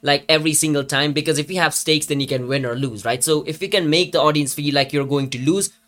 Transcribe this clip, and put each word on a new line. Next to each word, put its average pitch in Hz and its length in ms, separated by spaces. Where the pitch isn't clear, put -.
like, 143 260
every 156 260
single 147 300
time, 143 280
because 151 260
if 151 120
you 185 80
have 156 160
stakes, 156 320
then 143 140
you 135 60
can 127 220
win 135 160
or 120 100
lose, 120 300
right? 127 180
So 151 200
if 151 180
you 190 80
can 185 220
make 170 220
the 160 80
audience 147 340
feel 147 200
like 139 180
you're 139 120
going 135 260
to 127 80
lose 170 320